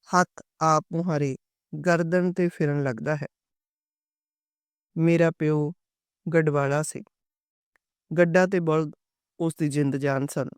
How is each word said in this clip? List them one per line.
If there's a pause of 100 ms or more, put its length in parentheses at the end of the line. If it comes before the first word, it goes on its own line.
ਹੱਥ (220)
ਆਪ (100)
ਮੁਹਾਰੇ (380)
ਗਰਦਨ
'ਤੇ
ਫਿਰਨ
ਲੱਗਦਾ
ਹੈ। (1700)
ਮੇਰਾ
ਪਿਓ (540)
ਗੱਡਵਾਲਾ
ਸੀ। (1080)
ਗੱਡਾ
ਤੇ
ਬਲਦ (480)
ਉਸ
ਦੀ
ਜਿੰਦ
ਜਾਨ
ਸਨ।